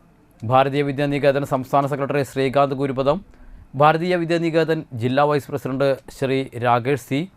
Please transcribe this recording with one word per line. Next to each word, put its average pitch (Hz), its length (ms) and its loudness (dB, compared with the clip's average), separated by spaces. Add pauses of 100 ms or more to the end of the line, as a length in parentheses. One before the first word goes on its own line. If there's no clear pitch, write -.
(420)
ഭാരതീയ 135 480 2
വിദ്യാനികേതൻ 143 540 0 (100)
സംസ്ഥാന 139 380 0
സെക്രട്ടറി 139 400 -2
ശ്രീകാന്ത് 135 500 0
ഗുരുപദം, 139 380 0 (640)
ഭാരതീയ 160 420 4
വിദ്യാനികേതൻ 160 560 0 (240)
ജില്ലാ 131 260 2
വൈസ് 147 220 -2
പ്രസിഡന്റ് 135 380 -2 (280)
ശ്രീ 135 220 0 (260)
രാകേഷ് 123 440 0
സി 139 120 -2 (160)